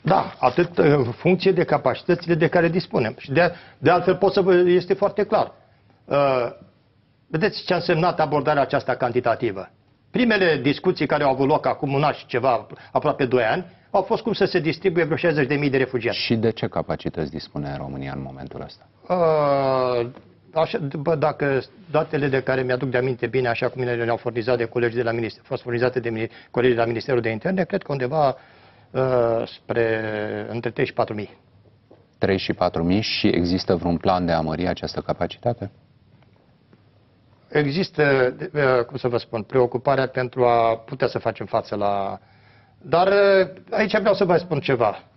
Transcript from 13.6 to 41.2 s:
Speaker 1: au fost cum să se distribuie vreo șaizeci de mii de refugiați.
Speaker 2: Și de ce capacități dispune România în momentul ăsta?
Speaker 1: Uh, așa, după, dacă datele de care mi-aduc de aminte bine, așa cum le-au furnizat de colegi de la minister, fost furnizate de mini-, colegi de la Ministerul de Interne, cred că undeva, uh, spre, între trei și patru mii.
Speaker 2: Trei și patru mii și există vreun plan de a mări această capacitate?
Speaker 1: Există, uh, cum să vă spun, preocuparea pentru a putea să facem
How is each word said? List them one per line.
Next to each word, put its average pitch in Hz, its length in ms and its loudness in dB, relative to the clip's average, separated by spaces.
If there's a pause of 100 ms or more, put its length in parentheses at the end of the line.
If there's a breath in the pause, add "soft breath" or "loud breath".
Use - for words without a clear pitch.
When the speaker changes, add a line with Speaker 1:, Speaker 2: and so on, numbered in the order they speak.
Speaker 1:
au 196 120 2
fost 214 200 -2
cum 220 100 -2
să - 120 0
se - 140 0
distribuie 165 460 0
vreo 151 120 -2
șaizeci 151 320 0
de 147 60 0
mii 143 160 0
de 127 60 0
refugiați. 120 420 -2
Speaker 2:
Și - 160 0
de 113 160 2
ce - 160 -4
capacități 80 640 -4
dispune - 480 -8
România 67 380 -10
în 135 60 -10
momentul 135 380 -14
ăsta? - 280 -18 (200)
Speaker 1:
Uh, 139 1000 2 (480)
așa, 160 240 0
după, 151 360 -2
dacă 143 460 0 (300)
datele 151 380 0
de 131 140 0
care 131 200 0
mi-aduc 127 260 -2
de 123 80 -2
aminte 123 300 -2
bine, 123 220 0
așa 117 200 -2
cum 127 140 -6
le-au 117 340 -2
furnizat 117 400 -2
de 117 80 0
colegi 117 320 -2
de 123 60 -2
la 113 100 -2
minister, 113 340 -6
fost 127 160 -8
furnizate 123 380 0
de 117 80 -4
mini-, 113 220 -4 (200 loud breath)
colegi 123 240 2
de 113 60 -2
la 117 60 2
Ministerul 117 340 -2
de 113 100 -2
Interne, 175 340 -2
cred 196 180 -4
că - 100 -8
undeva, 135 440 0 (540 loud breath)
uh, 120 560 0
spre, 113 540 -2 (480)
între 117 220 -6
trei 131 160 -2
și - 60 -8
patru 113 220 -2
mii. 104 220 -10 (800)
Speaker 2:
Trei 95 200 0
și - 140 -4
patru 87 300 0
mii 90 180 2
și - 260 -2
există 87 500 2
vreun 85 200 -2
plan 90 300 0
de 85 60 0
a 80 80 0
mări 78 260 -4
această - 340 -6
capacitate? - 720 -6 (1800)
Speaker 1:
Există, 143 840 2 (200)
uh, 131 300 2
cum 135 120 -12
să 127 120 -2
vă 120 100 -2
spun, 110 240 -6
preocuparea 127 680 0
pentru 127 360 -2
a 117 320 4
putea 131 300 -6
să 120 120 -4
facem 110 280 -6